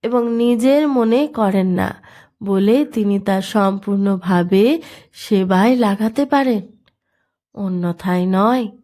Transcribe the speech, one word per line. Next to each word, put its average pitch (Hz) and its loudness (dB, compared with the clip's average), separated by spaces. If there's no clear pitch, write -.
এবং 240 -2
নিজের 240 2
মনে 254 2
করেন 196 0
না 185 -4
বলে 202 2
তিনি 208 -2
তা 196 -2
সম্পূর্ণভাবে 196 0
সেবায় 196 0
লাগাতে 220 0
পারেন, 254 0
অন্যথায় 180 -4
নয়। 214 0